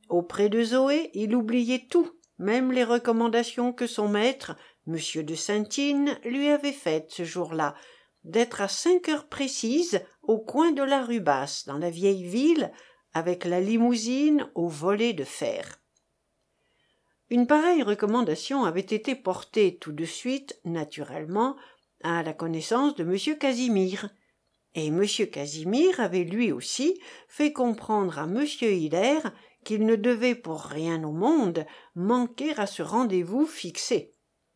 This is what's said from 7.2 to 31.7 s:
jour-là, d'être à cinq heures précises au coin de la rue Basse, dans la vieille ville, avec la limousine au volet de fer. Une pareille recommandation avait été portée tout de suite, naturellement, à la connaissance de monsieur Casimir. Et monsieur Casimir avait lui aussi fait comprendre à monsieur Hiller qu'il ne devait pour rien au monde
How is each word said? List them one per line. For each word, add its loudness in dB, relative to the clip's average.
jour-là, -2
d'être 0
à 0
cinq 2
heures -4
précises -2
au 2
coin 2
de 0
la 2
rue -2
Basse, 0
dans -6
la -2
vieille 0
ville, 2
avec -2
la 0
limousine 2
au -2
volet 0
de -6
fer. -6
Une 4
pareille 4
recommandation 0
avait 0
été -4
portée 0
tout -12
de -6
suite, -8
naturellement, -4
à 0
la -4
connaissance 0
de -4
monsieur 0
Casimir. 0
Et -2
monsieur 2
Casimir 0
avait 0
lui 0
aussi -2
fait 0
comprendre 0
à -4
monsieur 0
Hiller 2
qu'il 2
ne 6
devait 2
pour -8
rien -4
au -4
monde 2